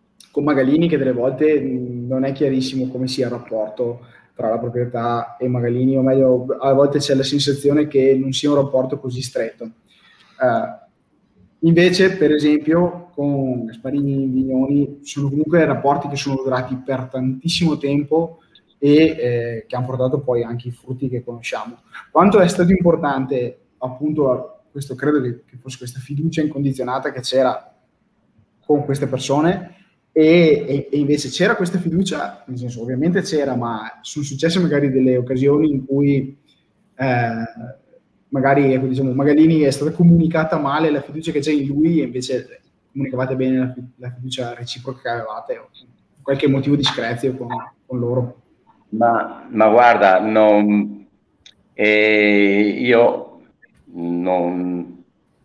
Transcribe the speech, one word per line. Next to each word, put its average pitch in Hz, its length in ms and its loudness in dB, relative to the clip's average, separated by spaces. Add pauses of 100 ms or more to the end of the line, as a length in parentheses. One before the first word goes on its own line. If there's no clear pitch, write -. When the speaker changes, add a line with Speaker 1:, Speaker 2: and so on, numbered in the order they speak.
(300)
Speaker 1:
con 143 140 -4
Magalini 143 440 2
che 156 100 0
delle 131 140 0
volte, 139 480 0
mm, 123 480 -6
non 131 160 -2
è 139 80 -2
chiarissimo 131 560 -2
come 127 200 -4
sia 127 180 -2
il 113 60 -4
rapporto 117 760 -6 (300)
tra 113 140 -4
la 113 80 -2
proprietà 120 800 -4
e 127 100 -2
Magalini, 123 480 0
o 131 60 2
meglio, 131 440 4 (140)
a 135 120 2
volte 143 260 4
c'è 139 160 0
la 135 80 2
sensazione 143 680 0
che 135 320 4
non 135 120 -4
sia 143 180 -2
un 143 60 4
rapporto 135 420 0
così 127 240 -8
stretto. 113 480 -8 (720)
Eh, 117 380 -2 (840)
invece, 175 560 4
per 151 160 2
esempio, 151 840 0
con 135 520 -2
Gasparini 135 580 -4
e - 20 -2
Vignoni 131 760 0
sono 143 260 -4
comunque 156 360 2
rapporti 143 440 0
che 139 80 -8
sono 135 260 -4
durati 131 320 -4 (100)
per 127 260 -6
tantissimo 135 680 -2
tempo 147 600 -2 (380)
e, 143 180 4
eh, 120 680 0
che 123 100 -8
hanno 123 100 -4
portato 127 340 -2
poi 123 220 -2
anche 120 260 -8
i 120 40 -10
frutti 127 360 -8
che 123 160 -6
conosciamo. 117 540 -12 (320)
Quanto 196 300 4
è 175 80 6
stato 175 220 2
importante, 143 880 0 (200)
appunto, 139 520 -2
a-, - 400 -6
questo 139 240 -12
credo 147 280 0
che, 120 240 -8
che - 120 -20
fosse 127 200 -16
questa 123 220 -14
fiducia 156 420 -4
incondizionata 135 680 -4
che 127 80 -10
c'era - 520 -2 (920)
con 147 180 2
queste 139 220 -4
persone, 139 680 -2 (340)
e, 160 560 4
e, 135 240 -4
e 147 80 -2
invece 143 300 0
c'era 220 280 0
questa 185 220 -2
fiducia, 165 680 -4
nel 127 120 -10
senso, 120 240 -10
ovviamente 143 400 0
c'era, 143 340 -2
ma 113 440 -6
sono - 240 -10
successe 165 360 -2
magari 143 300 0
delle 131 260 2
occasioni 139 540 2
in 131 140 -4
cui, 139 520 0 (580)
eh, 120 380 -2 (960)
magari, 139 440 2
ecco, 131 140 0
diciamo, 131 260 -2
Magalini 151 480 4
è 139 100 4
stata 147 200 -4
comunicata 165 680 4
male 151 320 0
la 143 100 0
fiducia 156 320 -8
che 147 80 0
c'è 151 120 -2
in 143 140 0
lui, 151 340 2
e 131 40 -2
invece 123 560 -8 (320)
comunicavate 131 440 -4
bene 131 220 0
la 127 140 -4
fi-, - 240 -16
la 123 140 -14
fiducia 123 440 -10
reciproca 120 480 -14
che 127 60 -8
avevate, 113 500 -8
o - 100 -20 (540)
qualche 139 260 0
motivo 139 280 2
di 139 80 -2
screzio 123 520 -2
con, 123 120 -10 (360)
con 127 140 -8
loro? 120 420 -2 (500)
Speaker 2:
Ma, 113 600 0
ma 110 180 4
guarda, 104 520 6
non, 104 840 2 (680)
eh, 104 1080 4
io 123 600 2 (460)
non, 90 1160 -4 (400)